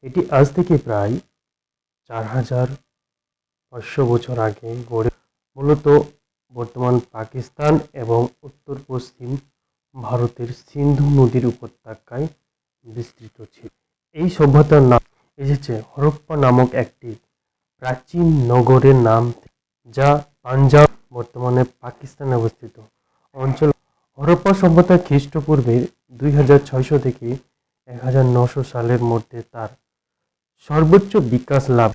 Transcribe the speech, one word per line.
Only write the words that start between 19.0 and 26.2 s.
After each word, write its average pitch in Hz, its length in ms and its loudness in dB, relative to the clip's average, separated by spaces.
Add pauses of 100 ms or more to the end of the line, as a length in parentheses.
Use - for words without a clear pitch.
নাম 113 160 2 (160)
থেকে, - 200 -20 (380)
যা 135 120 2 (340)
পাঞ্জাব, 135 460 6 (260)
বর্তমানে 123 480 -2 (200)
পাকিস্তানে 135 520 -10
অবস্থিত 113 400 -6 (600)
অঞ্চল। 135 340 -2 (500)
হরপ্পা 175 320 0 (100)
সভ্যতা 180 340 4 (120)
খ্রিস্টপূর্বে 139 680 -2 (440)